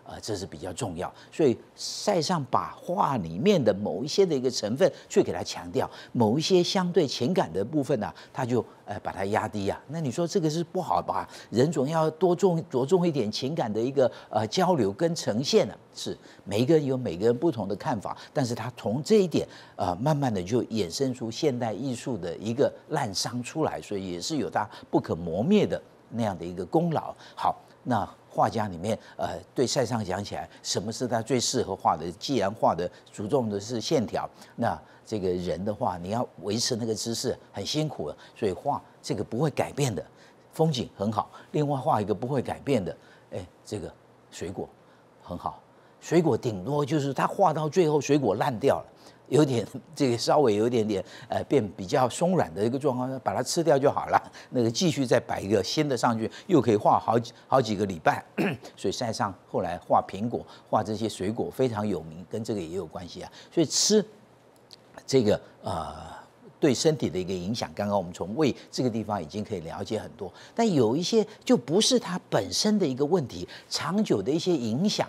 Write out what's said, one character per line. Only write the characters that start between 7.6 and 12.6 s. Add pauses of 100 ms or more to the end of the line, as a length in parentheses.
部
分
呢， (180)
他
就， (200)
呃，
把
它
压
低
啊。
那
你
说
这
个
是
不
好
吧？ (220)
人
总
要
多
重-，